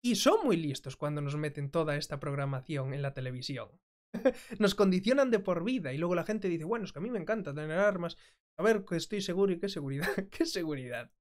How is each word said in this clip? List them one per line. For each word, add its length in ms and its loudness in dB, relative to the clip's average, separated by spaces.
Y 140 2
son 280 6
muy 120 6
listos 400 -4
cuando 240 -2
nos 160 -4
meten 340 -4
toda 260 0
esta 240 -6
programación 760 -4
en 80 -4
la 120 -4
televisión. 560 -6
<laughs> 480 -2
Nos 140 4
condicionan 560 4
de 100 4
por 240 -2
vida 280 -2
y 60 -4
luego 160 0
la 100 0
gente 240 -2
dice, 160 -2
"Bueno, 200 -2
es 80 -10
que 80 -10
a 20 -4
mí 80 -4
me 80 -2
encanta 340 -4
tener 260 -4
armas. 380 2
A 60 -4
ver, 220 4
que 120 -4
estoy 240 -4
seguro 320 2
y 60 -2
qué 100 -4
seguridad". 380 -4
<laughs> 240 -2
¿Qué 160 0
seguridad? 640 -6